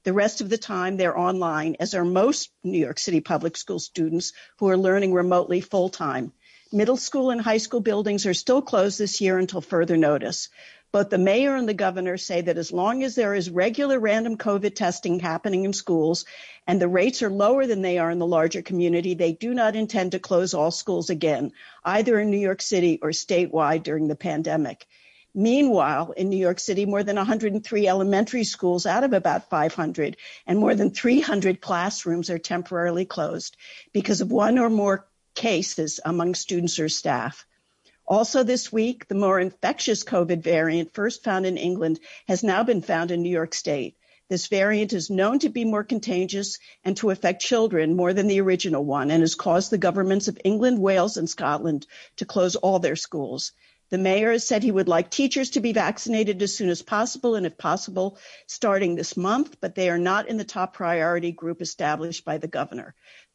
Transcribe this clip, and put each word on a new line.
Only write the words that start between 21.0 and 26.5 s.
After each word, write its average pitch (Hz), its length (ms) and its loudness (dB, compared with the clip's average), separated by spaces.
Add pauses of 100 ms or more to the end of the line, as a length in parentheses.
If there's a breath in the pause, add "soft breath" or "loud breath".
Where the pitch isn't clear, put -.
again, 147 400 0 (340 loud breath)
either 214 340 2
in 208 120 0
New 202 80 2
York 196 240 -2
City 175 400 2
or 156 80 -2
statewide 165 720 0
during 156 240 -2
the 151 80 -2
pandemic. 156 720 -4 (480 soft breath)
Meanwhile, 190 840 2
in 190 120 0
New 190 80 0
York 185 220 0